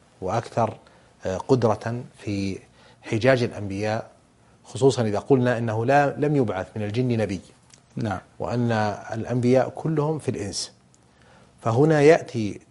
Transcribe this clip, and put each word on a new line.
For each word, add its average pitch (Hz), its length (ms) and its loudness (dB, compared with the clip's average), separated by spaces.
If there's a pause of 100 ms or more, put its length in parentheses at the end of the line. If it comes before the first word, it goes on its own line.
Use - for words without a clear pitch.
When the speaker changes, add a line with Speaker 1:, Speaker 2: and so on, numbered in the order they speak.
(220)
Speaker 1:
وأكثر، 107 520 -2 (520)
آه، 92 120 -4
قدرة 117 680 0 (140)
في 98 420 -6 (420)
حجاج 120 420 2
الأنبياء، 104 680 -6 (520)
خصوصاً 127 380 2
إذا 104 180 0
قلنا 123 380 2
أنه 117 280 -4
لا، 139 320 2
لم 147 180 0
يبعث 101 400 0
من 107 80 -6
الجن 113 240 -2
نبي، 104 340 -2 (540)
Speaker 2:
نعم. 110 240 -4 (200)
Speaker 1:
وأن 117 320 -2 (420)
الأنبياء 123 560 2
كلهم 156 500 -2
في 139 100 -4
الإنس، - 420 -8 (920)
فهنا 147 400 4
يأتي 127 580 4 (120)